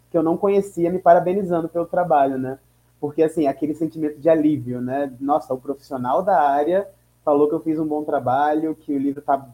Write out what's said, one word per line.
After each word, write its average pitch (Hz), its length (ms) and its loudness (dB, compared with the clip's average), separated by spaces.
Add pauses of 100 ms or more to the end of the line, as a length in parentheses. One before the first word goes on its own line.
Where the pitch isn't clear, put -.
(100)
que 170 60 -4
eu 160 60 2
não 165 140 0
conhecia, 196 520 0
me 180 120 -2
parabenizando 175 680 4
pelo 170 160 -4
trabalho, 151 540 2
né? 131 200 -6 (400)
Porque, 147 240 -2
assim, 156 240 2
aquele 143 280 -2
sentimento 151 440 -6
de 143 100 0
alívio, 147 520 0
né? 131 400 -4
"Nossa, 143 320 -2
o 131 80 -6
profissional 139 640 -4
da 185 180 2
área 151 480 0 (360)
falou 147 240 4
que 156 60 -2
eu 156 60 -2
fiz 156 180 -4
um 156 80 -2
bom 151 180 -4
trabalho, 147 680 0
que 151 200 -8
o 139 40 -2
livro 139 220 -4
tá 131 340 -2